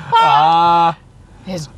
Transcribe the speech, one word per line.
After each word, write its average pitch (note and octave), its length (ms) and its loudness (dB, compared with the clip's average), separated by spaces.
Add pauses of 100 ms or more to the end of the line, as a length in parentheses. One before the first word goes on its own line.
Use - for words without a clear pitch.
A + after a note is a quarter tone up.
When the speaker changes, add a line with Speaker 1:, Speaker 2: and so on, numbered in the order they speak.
(160)
Speaker 1:
Uh, E3+ 760 2 (520)
Speaker 2:
His F3 340 -14